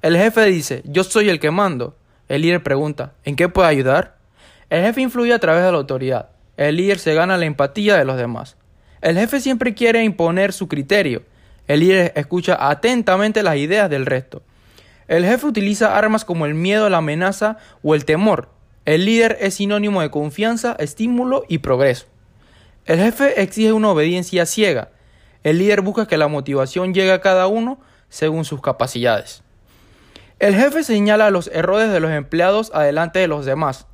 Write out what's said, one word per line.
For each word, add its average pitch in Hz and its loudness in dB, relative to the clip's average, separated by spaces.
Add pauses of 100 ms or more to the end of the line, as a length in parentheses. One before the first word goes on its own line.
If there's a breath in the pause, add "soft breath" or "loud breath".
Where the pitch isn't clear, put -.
El 165 2
jefe 220 4
dice, 165 0
"Yo 151 -2
soy 208 0
el 165 0
que 151 -2
mando". 165 -4 (320)
El 143 -2
líder 170 0
pregunta, 139 -4 (100)
"¿En 143 -6
qué 175 0
puedo 175 2
ayudar?". 139 0 (520 soft breath)
El 165 0
jefe 226 0
influye 240 0
a 233 2
través 170 2
de 185 4
la 170 2
autoridad. 131 -4 (280)
El 151 0
líder 190 0
se 156 -2
gana 180 2
la 170 -2
empatía 151 0
de 139 2
los 131 -4
demás. 120 -8 (440 soft breath)
El 165 0
jefe 226 0
siempre 254 -2
quiere 233 2
imponer 190 0
su 190 -8
criterio. 147 -2 (440 soft breath)
El 147 2
líder 180 4
escucha 170 -2
atentamente 208 0
las 160 0
ideas 180 0
del 135 -4
resto. 131 -4 (680 soft breath)
El 170 2
jefe 240 0
utiliza 208 0
armas 214 2
como 165 -4
el 151 -4
miedo, 202 0
la 180 2
amenaza 185 -2 (260 loud breath)
o 151 2
el 151 0
temor. 180 0 (360)
El 165 2
líder 226 2
es 196 -2
sinónimo 202 -2
de 151 -4
confianza, 214 -4
estímulo 247 -4
y 165 -4
progreso. 131 0 (800 soft breath)
El 165 2
jefe 233 2
exige 220 0
una 214 2
obediencia 170 0
ciega. 175 -2 (540 soft breath)
El 156 2
líder 202 2
busca 202 -2
que 165 0
la 151 2
motivación 143 -4
llegue 190 2
a 185 2
cada 185 4
uno 226 -2 (300 soft breath)
según 156 -4
sus 139 -10
capacidades. 120 -2 (960 soft breath)
El 202 4
jefe 285 2
señala 214 2
los 185 0
errores 196 0
de 180 0
los 160 -2
empleados 170 0
adelante 156 0
de 185 2
los 147 -4
demás. 135 -4